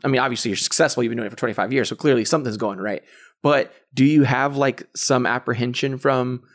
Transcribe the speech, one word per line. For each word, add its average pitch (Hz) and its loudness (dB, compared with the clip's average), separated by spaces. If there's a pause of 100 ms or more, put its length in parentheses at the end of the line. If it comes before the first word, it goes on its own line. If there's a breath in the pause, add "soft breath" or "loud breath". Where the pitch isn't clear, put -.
I 131 -2
mean, 131 2
obviously 123 -2
you're 95 -2
successful, - 0
you've 117 -2
been 117 -6
doing 113 -6
it 98 -10
for 117 -14
twenty-five 107 -4
years, 131 0
so 113 -8
clearly 127 2
something's 127 -2
going 101 -4
right. 98 -6 (400 soft breath)
But 143 2 (200)
do 131 4
you 147 6
have, 139 0
like, 139 -2
some 127 0
apprehension 123 -2
from 127 0 (120 soft breath)